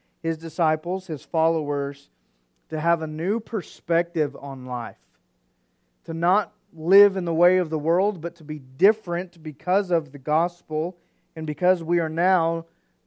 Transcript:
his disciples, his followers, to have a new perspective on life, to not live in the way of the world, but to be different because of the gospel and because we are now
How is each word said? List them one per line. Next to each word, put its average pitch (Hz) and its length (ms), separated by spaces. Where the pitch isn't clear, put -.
his 165 160
disciples, 165 720
his 151 160
followers, 147 840
to 156 100
have 160 240
a 160 40
new 170 340
perspective 170 1000
on 135 240
life, 120 360
to 165 100
not 180 380
live 185 440
in 180 80
the 170 100
way 175 220
of 175 120
the 156 100
world, 175 420
but 170 160
to 156 80
be 151 160
different 170 840
because 180 480
of 151 220
the 143 60
gospel 160 800
and 156 140
because 180 340
we 170 160
are 165 100
now 165 560